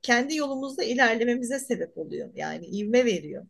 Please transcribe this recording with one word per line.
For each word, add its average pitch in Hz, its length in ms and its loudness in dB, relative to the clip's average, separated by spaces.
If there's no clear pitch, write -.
kendi 254 340 2
yolumuzda 269 480 -2
ilerlememize 240 760 2
sebep 180 380 -4
oluyor. 156 380 -6
Yani 156 300 -6
ivme 214 400 2
veriyor. 156 440 -2